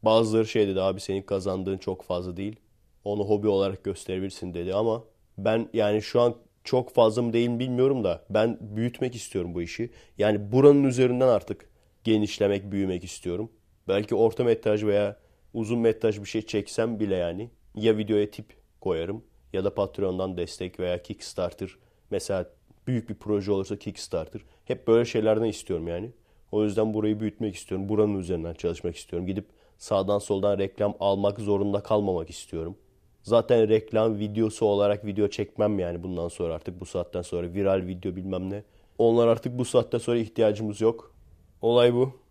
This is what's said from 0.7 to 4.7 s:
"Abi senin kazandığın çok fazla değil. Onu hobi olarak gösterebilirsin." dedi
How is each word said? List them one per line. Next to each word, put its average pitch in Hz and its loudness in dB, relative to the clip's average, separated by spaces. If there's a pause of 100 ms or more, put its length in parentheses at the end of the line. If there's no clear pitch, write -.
"Abi 95 0
senin 98 -4
kazandığın 95 -4
çok 92 -6
fazla 90 -6
değil. 104 -8 (480)
Onu 104 -2
hobi 104 2
olarak 98 2
gösterebilirsin." 92 -6
dedi 87 -6